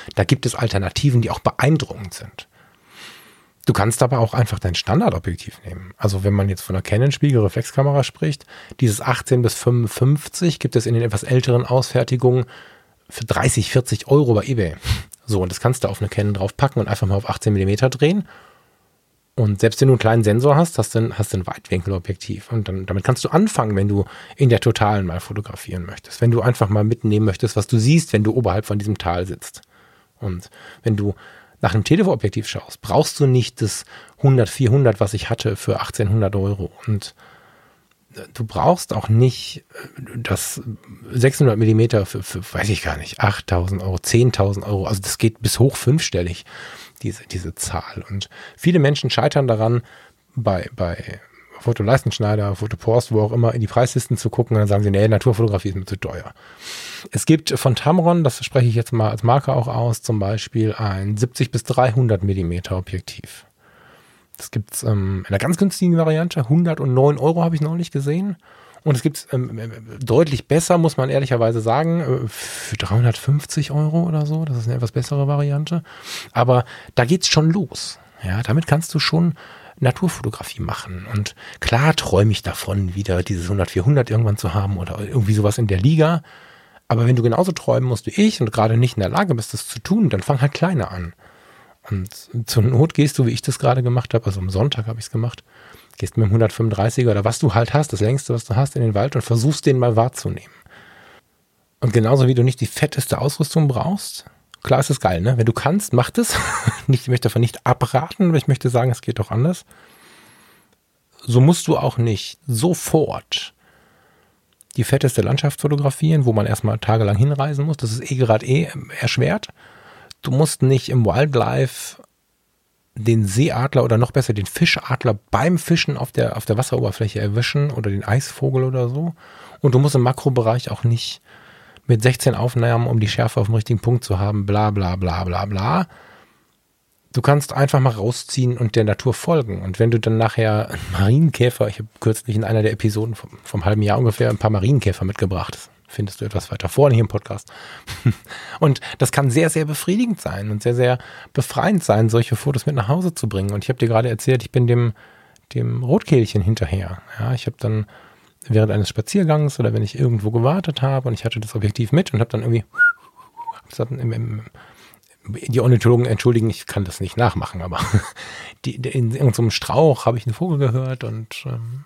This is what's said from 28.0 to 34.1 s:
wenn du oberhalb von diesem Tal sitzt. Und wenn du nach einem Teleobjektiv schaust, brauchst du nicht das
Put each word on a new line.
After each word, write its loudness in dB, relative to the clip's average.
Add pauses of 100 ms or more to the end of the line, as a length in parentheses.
wenn 2
du 2
oberhalb 0
von -4
diesem -4
Tal -2
sitzt. -14 (580)
Und -8 (340)
wenn 0
du -2 (460)
nach 0
einem 2
Teleobjektiv 0
schaust, -12
brauchst 0
du 4
nicht 2
das -2 (380)